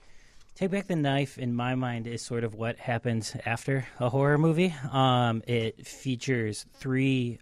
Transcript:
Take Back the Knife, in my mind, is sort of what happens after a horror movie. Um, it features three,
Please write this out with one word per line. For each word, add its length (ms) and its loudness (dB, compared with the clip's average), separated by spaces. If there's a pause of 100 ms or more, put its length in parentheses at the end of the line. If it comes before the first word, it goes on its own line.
(560)
Take 160 -2
Back 160 -2
the 100 0
Knife, 400 0
in 160 -2
my 220 0
mind, 300 -2
is 160 -6
sort 220 -4
of 100 -2
what 260 -4
happens 540 -2 (120)
after 420 -2 (120)
a 100 2
horror 280 4
movie. 380 4 (160)
Um, 560 4
it 400 -2
features 840 -4
three, 680 0